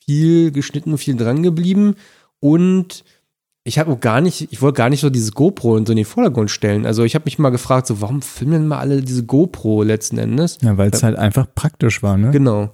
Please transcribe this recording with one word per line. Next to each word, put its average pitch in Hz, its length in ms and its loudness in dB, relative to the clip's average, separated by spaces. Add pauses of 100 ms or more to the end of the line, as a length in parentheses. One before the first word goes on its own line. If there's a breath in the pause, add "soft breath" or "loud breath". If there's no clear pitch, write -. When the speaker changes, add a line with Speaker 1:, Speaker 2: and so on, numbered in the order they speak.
Speaker 1:
viel 160 480 2
geschnitten 143 420 -6
und 143 40 -2
viel 135 180 -4
dran 120 280 -2
geblieben. 185 520 2 (440 soft breath)
Und 180 640 0 (600)
ich 117 160 -4
hab 156 80 0
auch 131 120 -2
gar 120 220 2
nicht, 170 300 -2
ich - 100 -10
wollte 135 160 2
gar 120 120 2
nicht 139 120 0
so 147 80 2
diese 117 220 0
GoPro 131 440 0
und 110 120 0
so 113 60 2
in 110 40 2
den 107 80 0
Vordergrund 117 460 0
stellen. 104 340 -2
Also 113 180 0
ich 117 120 0
hab 156 100 -2
mich - 140 -6
mal 147 100 4
gefragt, 127 380 0
so, 104 140 -4
warum 123 200 -4
filmen 151 460 -2
mal 147 120 -2
alle 139 220 0
diese 127 240 -4
GoPro 117 580 0
letzten 107 340 -2
Endes? 117 440 -2
Speaker 2:
Ja, 107 160 2
weil's 101 260 2
Speaker 1:
Weil 113 80 4
Speaker 2:
halt 107 80 -2
einfach 107 340 0
praktisch - 500 -2
war, 101 140 2
ne? 107 140 2
Speaker 1:
Genau. 113 420 2